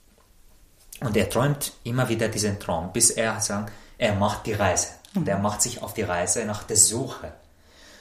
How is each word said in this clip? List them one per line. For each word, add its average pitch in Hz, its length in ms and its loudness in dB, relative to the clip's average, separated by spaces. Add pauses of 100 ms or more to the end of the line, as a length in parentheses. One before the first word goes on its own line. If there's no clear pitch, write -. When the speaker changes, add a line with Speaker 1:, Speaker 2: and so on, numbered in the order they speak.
(1000)
Speaker 1:
Und 110 160 -2
er 98 120 2
träumt 143 440 0 (120)
immer 120 240 0
wieder 113 200 0
diesen 104 320 -2
Traum, 90 320 -4
bis - 180 4
er 110 300 0
sagt, 104 320 -4 (260)
er 107 160 2
macht 120 320 0
die 113 60 0
Reise. 101 360 2 (260)
Und 170 140 0
er - 80 2
Speaker 2:
Mhm. 190 60 0
Speaker 1:
macht - 200 0
sich - 200 -2
auf - 120 -8
die 107 80 -2
Reise 90 420 0
nach 107 180 -4
der 113 140 -2
Suche. - 560 2 (680)